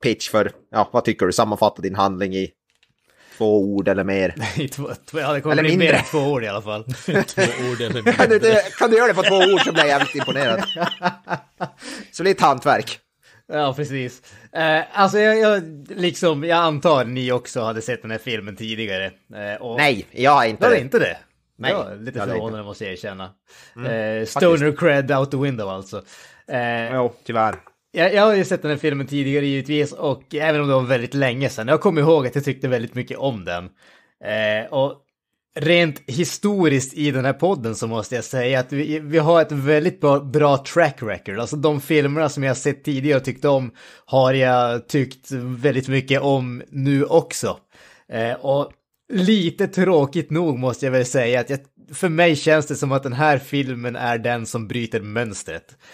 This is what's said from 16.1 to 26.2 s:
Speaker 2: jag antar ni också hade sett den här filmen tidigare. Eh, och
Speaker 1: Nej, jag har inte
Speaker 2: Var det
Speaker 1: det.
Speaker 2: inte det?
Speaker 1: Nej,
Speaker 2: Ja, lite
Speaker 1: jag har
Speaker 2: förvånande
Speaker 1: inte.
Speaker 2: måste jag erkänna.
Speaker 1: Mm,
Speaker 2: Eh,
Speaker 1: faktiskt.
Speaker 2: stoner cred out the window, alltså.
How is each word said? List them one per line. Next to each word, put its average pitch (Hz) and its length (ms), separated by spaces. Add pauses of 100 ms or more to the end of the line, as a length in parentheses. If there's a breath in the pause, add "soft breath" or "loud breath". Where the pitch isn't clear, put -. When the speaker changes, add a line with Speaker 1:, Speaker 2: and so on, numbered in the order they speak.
Speaker 2:
jag 170 160
antar 151 460
ni 127 260
också 123 300
hade 110 200
sett 120 200
den 113 100
här 113 60
filmen 107 380
tidigare. 107 500
Eh, 104 560
och 120 160
Speaker 1:
Nej, 131 340
jag 131 200
har 135 140
inte 110 180
Speaker 2:
Var 240 60
det 233 60
Speaker 1:
det. 131 60
Speaker 2:
inte 143 180
det? 98 180 (400)
Speaker 1:
Nej, 131 140
Speaker 2:
Ja, 143 160 (120)
lite 120 200
Speaker 1:
jag 101 60
har 98 60
Speaker 2:
förvånande 110 280
Speaker 1:
inte. 101 80
Speaker 2:
måste 104 160
jag 98 100
erkänna. 95 360 (460 soft breath)
Speaker 1:
Mm, 123 160
Speaker 2:
Eh, 110 280
Speaker 1:
faktiskt. 110 180
Speaker 2:
stoner 151 400
cred 143 340
out 135 200
the 143 60
window, 123 320
alltså. 95 340 (480 loud breath)